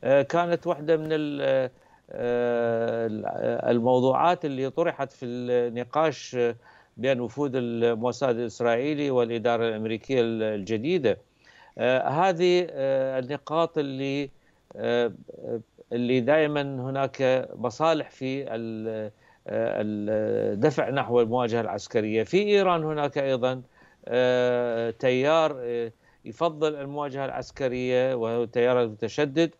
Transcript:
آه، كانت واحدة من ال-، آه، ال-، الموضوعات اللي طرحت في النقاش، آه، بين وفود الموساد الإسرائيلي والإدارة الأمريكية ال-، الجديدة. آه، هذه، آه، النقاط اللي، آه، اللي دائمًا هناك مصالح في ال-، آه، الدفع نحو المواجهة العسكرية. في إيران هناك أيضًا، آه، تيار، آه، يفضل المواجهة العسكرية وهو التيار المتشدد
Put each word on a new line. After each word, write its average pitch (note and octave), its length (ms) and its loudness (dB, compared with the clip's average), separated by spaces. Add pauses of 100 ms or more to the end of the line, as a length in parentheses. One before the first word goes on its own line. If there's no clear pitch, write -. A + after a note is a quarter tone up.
آه، C#3 180 6
كانت E3+ 440 0
واحدة D#3+ 300 0
من D#3 140 -2
ال-، C#3 600 0 (400)
آه، A#2 960 0
ال-، G#2+ 200 -4 (440)
الموضوعات B2+ 720 4
اللي C3+ 260 -4
طرحت D3+ 420 -2
في - 140 -12
النقاش، B2 1080 -2
آه، A#2+ 220 0 (400)
بين B2 240 2
وفود C3 340 -2
الموساد A#2 840 0
الإسرائيلي B2 720 0
والإدارة A#2 580 2
الأمريكية A2 520 -2
ال-، A2+ 220 0
الجديدة. A2 760 0 (600)
آه، B2+ 300 2
هذه، F3+ 600 2
آه، C3+ 480 0
النقاط D3 600 -2
اللي، C#3 520 -4 (460)
آه، A#2 360 0 (800)
اللي B2 280 2
دائمًا D3 420 2
هناك C3+ 920 -2
مصالح D3+ 540 0
في C3 440 -6
ال-، A2 560 -6 (360)
آه، A2 360 -2
الدفع G#2+ 1080 0
نحو B2 300 2
المواجهة A#2 400 0
العسكرية. G#2+ 600 -2
في F3+ 200 2
إيران F#3+ 420 4
هناك D3+ 340 -2
أيضًا، C3 440 0 (440)
آه، B2 840 2
تيار، C#3 720 2
آه، A#2+ 320 -4 (320)
يفضل D#3 500 -2
المواجهة C#3 500 -6
العسكرية B2+ 920 -2
وهو A#2 280 -2
التيار B2 400 2
المتشدد C#3 760 0